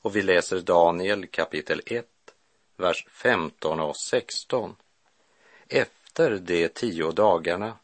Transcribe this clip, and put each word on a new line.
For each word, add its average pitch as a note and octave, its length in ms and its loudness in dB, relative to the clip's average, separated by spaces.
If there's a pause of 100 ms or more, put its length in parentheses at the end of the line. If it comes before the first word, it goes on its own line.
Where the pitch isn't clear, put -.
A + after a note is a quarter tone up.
Och G2+ 140 -4
vi G#2 60 2
läser F#2 400 2
Daniel F2 640 2
kapitel D#2 580 -4
ett, - 480 -10 (440)
vers F2+ 320 -2
femton D#2+ 680 -2
och D2+ 180 -4
sexton. - 800 -4 (920)
Efter C3 720 0
de F2 280 0
tio E2 440 -2
dagarna F#2+ 720 2